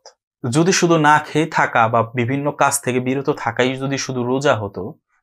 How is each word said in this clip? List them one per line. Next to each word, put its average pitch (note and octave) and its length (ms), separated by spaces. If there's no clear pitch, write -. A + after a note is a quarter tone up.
যদি D#3+ 220
শুধু E3+ 260
না D3+ 220
খেয়ে D3+ 260
থাকা C3 420
বা A#2 160
বিভিন্ন B2+ 480
কাজ C#3 300
থেকে B2+ 180
বিরত C3 300
থাকাই B2+ 460
যদি C3+ 220
শুধু B2+ 260
রোজা C3 320
হতো G#2 380